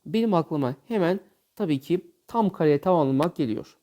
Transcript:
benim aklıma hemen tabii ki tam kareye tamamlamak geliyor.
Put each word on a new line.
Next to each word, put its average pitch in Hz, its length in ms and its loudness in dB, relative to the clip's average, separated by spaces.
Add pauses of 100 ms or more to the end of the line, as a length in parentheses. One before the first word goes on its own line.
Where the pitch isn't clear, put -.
benim 220 280 0
aklıma 147 420 -2 (120)
hemen 190 320 0 (360)
tabii 156 240 -2
ki 165 320 -4 (160)
tam 220 220 0
kareye 151 320 2
tamamlamak 156 540 2
geliyor. - 480 -6